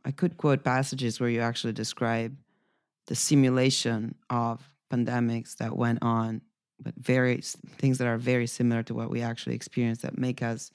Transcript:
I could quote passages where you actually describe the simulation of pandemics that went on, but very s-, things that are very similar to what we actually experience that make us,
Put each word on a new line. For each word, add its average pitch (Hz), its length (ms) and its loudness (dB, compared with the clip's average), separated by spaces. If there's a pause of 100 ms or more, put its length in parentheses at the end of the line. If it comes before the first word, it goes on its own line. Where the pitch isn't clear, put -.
I 139 60 -4
could 175 260 -2
quote 139 280 2
passages 131 560 0
where 120 100 0
you 117 100 0
actually 117 320 -2
describe 113 640 -2 (720)
the - 80 -6
simulation 127 1000 2 (140)
of 117 400 -2 (240)
pandemics 120 640 0
that 110 200 -4
went 117 260 2
on, 113 400 0 (360)
but - 200 -10
very 127 400 2
s-, - 180 -10 (220)
things 131 200 4
that 123 100 0
are 117 100 0
very 123 280 2
similar 117 360 0
to 117 120 -6
what 113 160 -4
we 120 120 -2
actually 117 320 -4
experience 120 480 -2
that 131 160 -6
make 127 240 -2
us, 117 320 -4